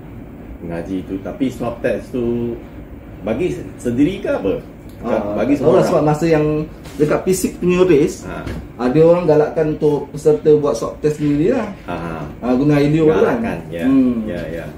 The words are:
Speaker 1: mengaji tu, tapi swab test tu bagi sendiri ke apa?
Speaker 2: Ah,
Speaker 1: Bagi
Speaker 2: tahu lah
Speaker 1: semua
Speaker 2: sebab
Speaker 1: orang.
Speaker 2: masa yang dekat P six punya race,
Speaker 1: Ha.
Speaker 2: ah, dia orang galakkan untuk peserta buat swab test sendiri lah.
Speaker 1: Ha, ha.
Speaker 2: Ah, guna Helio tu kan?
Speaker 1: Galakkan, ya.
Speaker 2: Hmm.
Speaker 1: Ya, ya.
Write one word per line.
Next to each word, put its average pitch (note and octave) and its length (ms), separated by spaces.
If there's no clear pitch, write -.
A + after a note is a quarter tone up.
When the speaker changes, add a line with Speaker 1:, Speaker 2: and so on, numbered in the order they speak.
Speaker 1:
mengaji E2+ 420
tu, F#2+ 160
tapi A#2 300
swab A#2+ 320
test G#2+ 320
tu A#2+ 400
bagi B2+ 300
sendiri C#3+ 460
ke D#4 80
apa? A#3+ 240
Speaker 2:
Ah, G#2+ 400
Speaker 1:
Bagi C#3+ 160
Speaker 2:
tahu E3+ 180
lah D#3+ 80
Speaker 1:
semua - 60
Speaker 2:
sebab D#3+ 100
Speaker 1:
orang. D3+ 80
Speaker 2:
masa D3+ 160
yang D3+ 200
dekat D3+ 240
P F#3+ 140
six B3+ 240
punya F3+ 240
race, D#3+ 420
Speaker 1:
Ha. E2+ 220
Speaker 2:
ah, B2 100
dia D#3 140
orang E3+ 240
galakkan D3+ 480
untuk D3 340
peserta D3+ 460
buat C#3+ 180
swab - 300
test D3+ 160
sendiri D3+ 320
lah. A#3 160
Speaker 1:
Ha, F2 140
ha. E2 140
Speaker 2:
Ah, B2 140
guna D3 240
Helio D3+ 260
tu D#3 60
kan? - 100
Speaker 1:
Galakkan, A2+ 360
ya. E2 160
Speaker 2:
Hmm. B2+ 380
Speaker 1:
Ya, F2 260
ya. E2 160